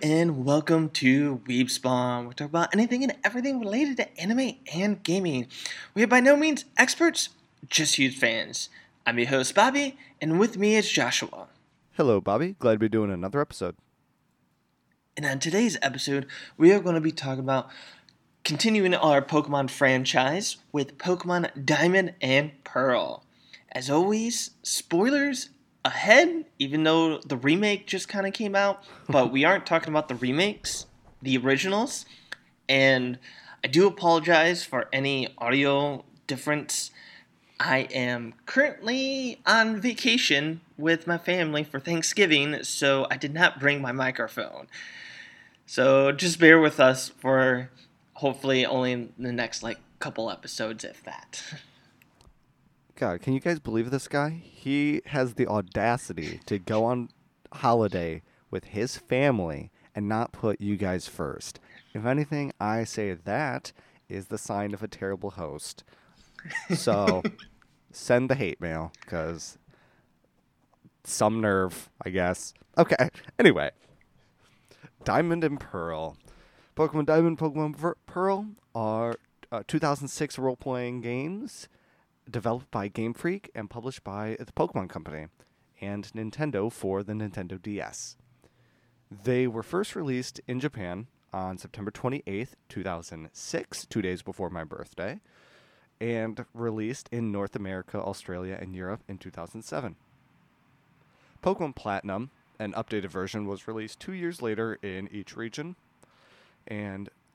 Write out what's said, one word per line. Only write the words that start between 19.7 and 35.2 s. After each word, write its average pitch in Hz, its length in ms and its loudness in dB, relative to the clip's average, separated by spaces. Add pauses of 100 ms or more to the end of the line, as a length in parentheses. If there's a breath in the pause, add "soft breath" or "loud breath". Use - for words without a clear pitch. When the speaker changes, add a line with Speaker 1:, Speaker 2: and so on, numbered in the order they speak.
Speaker 1:
with 139 240 -2
Pokemon 175 680 -2
Diamond 170 560 4
and 139 300 2 (120)
Pearl. 120 580 0 (480 soft breath)
As 127 200 -4
always, 214 600 2 (100)
spoilers 269 880 0 (340)
ahead, 302 600 6 (140)
even 143 240 0
though 160 360 4
the 139 180 -4
remake 196 500 2
just - 220 -4
kinda 196 240 -2
came 196 240 -2
out, 196 260 2 (140)
Speaker 2:
<laughs> - 120 -20
Speaker 1:
but 131 220 6
we 135 140 2
aren't 185 220 4
talking 165 220 2
about 151 200 0
the 127 80 -6
remakes, 147 720 -2 (360)
the 131 140 0
originals, 139 680 0 (640 loud breath)
and 131 520 4 (420 loud breath)
I 127 60 -2
do 160 180 8
apologize 170 800 4
for 123 280 -4
any 135 360 0 (100)